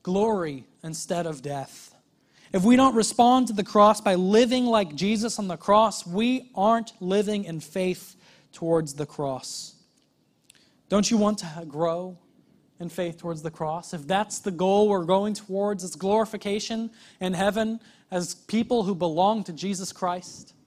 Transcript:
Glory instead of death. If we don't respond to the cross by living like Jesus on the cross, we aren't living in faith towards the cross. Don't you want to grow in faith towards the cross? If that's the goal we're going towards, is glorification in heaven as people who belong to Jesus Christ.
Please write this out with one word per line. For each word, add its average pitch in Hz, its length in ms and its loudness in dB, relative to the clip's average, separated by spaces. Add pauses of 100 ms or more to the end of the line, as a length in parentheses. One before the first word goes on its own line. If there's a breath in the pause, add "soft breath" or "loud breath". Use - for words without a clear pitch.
Glory 180 640 -2 (160)
instead 165 440 -6
of 151 160 -8
death. 139 520 -12 (600 soft breath)
If 185 100 2
we 247 140 8
don't 262 180 6
respond 240 520 4
to 220 60 -6
the 202 120 -2
cross 208 340 6
by 196 160 2
living 226 500 4
like 208 300 2
Jesus 208 420 -2
on 196 120 -6
the 165 80 -6
cross, 208 500 2
we 240 480 -2
aren't 220 460 2
living 202 420 0
in 165 160 -8
faith 185 560 -6 (380 soft breath)
towards 160 400 -2
the 147 120 -8
cross. - 680 -10 (1120 soft breath)
Don't 202 240 2
you 226 60 4
want 208 220 2
to 165 280 -12
grow 170 500 -4 (640)
in - 80 -10
faith 170 300 -6
towards 165 240 -10
the 160 100 -8
cross? 160 420 -8
If 143 140 -12
that's 202 320 -2
the 202 120 -6
goal 190 360 2
we're 196 160 0
going 196 300 0
towards, 196 500 -4
is 175 140 -12
glorification 214 920 -2 (300 loud breath)
in 185 140 -4
heaven 214 480 -2 (280 soft breath)
as 180 240 -6
people 226 500 -2
who 190 120 -2
belong 180 480 0
to 180 80 -10
Jesus 180 400 -6
Christ. - 600 -8 (140)